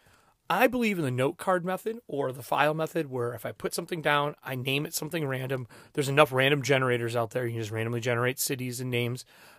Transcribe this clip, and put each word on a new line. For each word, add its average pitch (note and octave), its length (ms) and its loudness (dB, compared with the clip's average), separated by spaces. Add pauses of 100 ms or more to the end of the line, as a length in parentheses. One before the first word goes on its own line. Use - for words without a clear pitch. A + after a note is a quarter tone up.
(480)
I G#3 180 6
believe A3 320 2
in D#3 60 0
the C3 60 0
note B2 260 0
card F3+ 300 0
method A3 400 -6
or C#3 260 -4
the C3+ 100 -12
file C#3+ 300 2
method, D#3 380 -2
where B2 240 -4
if - 100 -12
I A2+ 80 -6
put - 220 -8
something F3 260 -6
down, D3 420 2
I C3+ 120 -8
name C3 320 -2
it - 80 -8
something D#3 320 -4
random. C3 420 -4 (240)
There's C#3 160 0
enough C#3 240 6
random C3+ 300 4
generators B2 520 2
out A#2 180 -2
there. B2 140 -2
You A#2 60 -4
can A#2 80 -4
just G#2 100 -6
randomly A2+ 300 -2
generate B2 380 0
cities B2+ 420 -4
and B2+ 100 -6
names. A#2+ 360 -2 (320)